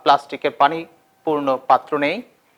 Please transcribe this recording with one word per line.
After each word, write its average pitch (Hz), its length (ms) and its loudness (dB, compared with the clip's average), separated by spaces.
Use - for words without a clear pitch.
প্লাস্টিকের - 580 0
পানি 156 180 2
পূর্ণ 147 240 -2
পাত্র - 220 2
নেই, 165 120 -2